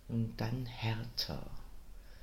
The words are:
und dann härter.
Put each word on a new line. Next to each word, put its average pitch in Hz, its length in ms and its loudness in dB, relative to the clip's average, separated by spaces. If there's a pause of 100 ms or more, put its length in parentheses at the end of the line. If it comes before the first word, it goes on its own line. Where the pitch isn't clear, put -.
und 113 300 4
dann 123 280 2
härter. 113 840 0 (720)